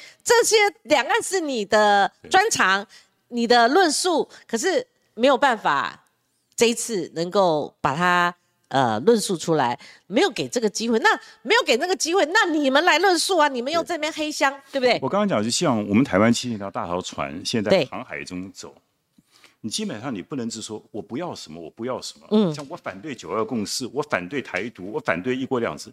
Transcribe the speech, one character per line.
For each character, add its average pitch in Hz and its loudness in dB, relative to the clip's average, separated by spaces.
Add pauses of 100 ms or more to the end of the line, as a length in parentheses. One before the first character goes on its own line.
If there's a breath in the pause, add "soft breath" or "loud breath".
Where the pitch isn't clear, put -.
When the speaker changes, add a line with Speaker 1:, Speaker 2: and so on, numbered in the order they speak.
(240 loud breath)
Speaker 1:
这 480 4
些 403 2 (280)
两 247 2
岸 392 0
是 370 -4
你 262 -2
的 208 4 (180)
专 381 4
长， 196 2
Speaker 2:
对。 - -18 (400 soft breath)
Speaker 1:
你 240 -2
的 240 6
论 330 4
述， 311 0 (160 loud breath)
可 - -6
是 294 0 (300)
没 226 0
有 277 6
办 247 2
法 139 -2 (500)
这 233 4
一 240 2
次 214 -6
能 170 -4
够 170 2
把 139 0
它， 175 0 (320)
呃， 117 2
论 208 4
述 196 -4
出 160 -2
来， 123 0 (260 loud breath)
没 220 0
有 370 2
给 165 -6
这 233 -4
个 214 0
机 214 -6
会。 226 0
那 427 4 (320 loud breath)
没 - 0
有 440 4
给 254 2
那 311 -2
个 370 0
机 320 -2
会， 381 4
那 415 4
你 294 2
们 285 4
来 311 4
论 370 4
述 359 0
啊， 294 4
你 262 -2
们 254 -4
又 330 0
这 330 -6
边 302 -4
黑 302 -6
箱， 285 0 (200)
Speaker 2:
对。 - -16
Speaker 1:
对 277 -2
不 254 0
对？ 214 2
Speaker 2:
我 135 -4
刚 185 0
刚 208 2
讲 147 0
的 104 0
是 113 -2
希 175 -2
望 110 0
我 101 2
们 117 6
台 92 2
湾 113 6
七 120 -2
千 113 -8
条 98 -10
大 107 -8
条 87 -4
船 71 -10
现 113 -2
在 107 2
航 95 -12
海 71 -12
中 90 -12
走。 - -18
Speaker 1:
对。 69 -20 (840 soft breath)
Speaker 2:
你 110 -6
基 208 -6
本 143 -8
上 131 -8
你 92 -8
不 151 -12
能 117 -6
只 110 -12
说 107 -12
我 107 -10
不 - -10
要 170 -8
什 - -16
么， 80 -14
我 80 -14
不 113 -12
要 123 -6
什 - -14
么。 - -20
Speaker 1:
嗯。 202 2
Speaker 2:
像 147 -10
我 165 -12
反 95 -14
对 151 -10
九 - -12
二 110 -2
共 110 -4
识， 113 -8
我 127 -4
反 90 -4
对 139 -6
台 110 -6
独， 95 -14
我 147 -8
反 87 -2
对 127 -2
一 135 -6
国 127 -2
两 98 -4
制， - -16